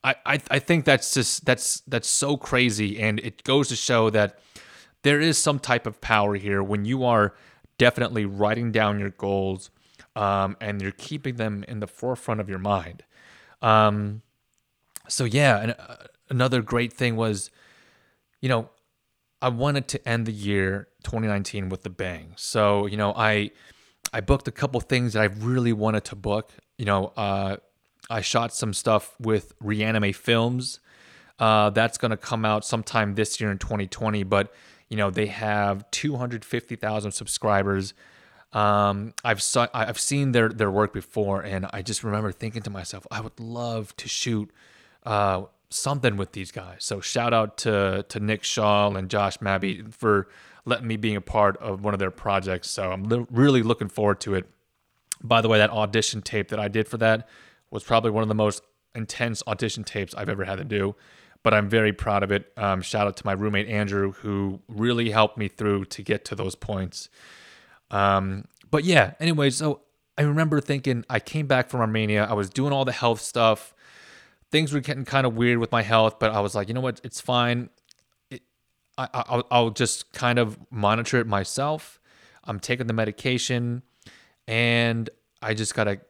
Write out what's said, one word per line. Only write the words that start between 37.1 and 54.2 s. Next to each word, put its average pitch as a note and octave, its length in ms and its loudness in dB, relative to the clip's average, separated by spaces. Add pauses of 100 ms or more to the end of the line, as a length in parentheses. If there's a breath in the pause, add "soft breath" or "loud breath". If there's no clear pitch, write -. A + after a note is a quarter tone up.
subscribers. G2 840 0 (580 soft breath)
Um, G#2 600 2 (100)
I've A2 180 0
saw, A#2 320 2
I, A2+ 120 0
I've A2+ 140 -8
seen C#3 340 0
their, A2+ 160 4
their A2 200 0
work G2+ 240 0
before, G2 480 -4
and F#2+ 320 -6
I G2 80 -6
just G2+ 220 -6
remember G#2+ 280 -2
thinking A2+ 320 -10
to G#2+ 60 -8
myself, F#2+ 400 -12
"I A2 120 -8
would - 180 -14
love A2+ 560 -6
to - 140 -14
shoot, G#2+ 420 -2 (520 soft breath)
uh, G2+ 400 0 (260)
something B2+ 480 0
with F#2+ 160 -4
these F#2+ 180 -10
guys." F#2 280 -16
So G2+ 200 -6
shout A#2 340 0
out A2 260 2
to, G2 500 0
to - 100 -8
Nick G#2 240 -2
Shaw G#2 460 2
and F#2+ 200 -4
Josh G2+ 300 0
Mabby G2 500 -2
for G#2 380 2 (380 loud breath)
letting A#2 200 -2
me A2+ 120 -4
being G#2+ 180 -2
a G2 60 -4
part G2+ 360 4
of G2 240 -8
one G#2 120 -2
of G2 80 -4
their F#2 100 -2
projects. F#2+ 580 -2
So F#2+ 220 -4
I'm F#2+ 140 -6
li-, A#2+ 260 0
really B2+ 320 6
looking A2 240 0
forward G#2 340 0